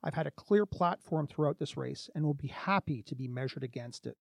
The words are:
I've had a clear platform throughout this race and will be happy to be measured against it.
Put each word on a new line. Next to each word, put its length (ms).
I've 120
had 120
a 60
clear 340
platform 600
throughout 320
this 180
race 380
and 100
will 100
be 140
happy 540
to 120
be 140
measured 360
against 420
it. 180